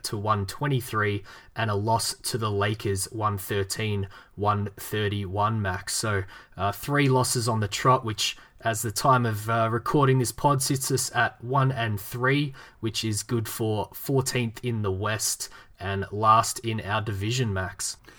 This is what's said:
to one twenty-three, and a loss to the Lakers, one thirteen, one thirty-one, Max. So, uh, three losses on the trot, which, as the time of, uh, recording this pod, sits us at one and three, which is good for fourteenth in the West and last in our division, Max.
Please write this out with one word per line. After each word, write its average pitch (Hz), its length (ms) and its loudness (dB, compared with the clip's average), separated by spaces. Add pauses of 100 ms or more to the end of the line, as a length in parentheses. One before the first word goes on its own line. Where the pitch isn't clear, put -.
to - 140 -6
one 104 280 0
twenty-three, 107 800 -2 (320)
and 110 160 -2
a 101 40 0
loss 110 380 0
to - 240 -4
the 107 140 0
Lakers, 101 540 0
one 104 340 -2
thirteen, 101 680 -2 (280)
one 104 420 0
thirty-one, 101 840 0
Max. 92 320 -4
So, 101 280 0 (320)
uh, 98 160 -2
three 143 380 2
losses 127 400 2
on 110 100 2
the 104 80 0
trot, 127 380 4
which, - 320 -2 (240)
as 113 220 -2
the 113 80 -2
time 127 340 4
of, 107 240 -2
uh, 113 220 2
recording 131 480 4
this 117 120 0
pod, 139 300 2
sits 135 300 -2
us 131 240 0
at 117 280 -2
one 131 280 2
and 113 280 -2
three, 135 540 0 (280)
which 113 220 -4
is 110 200 -2
good 117 240 -2
for 107 460 -2
fourteenth 127 720 -2
in 117 200 -2
the 98 80 0
West 104 580 -2 (300)
and 98 320 -2
last 110 480 4
in 113 220 -2
our 104 200 -2
division, 107 500 0
Max. 92 460 -4 (220)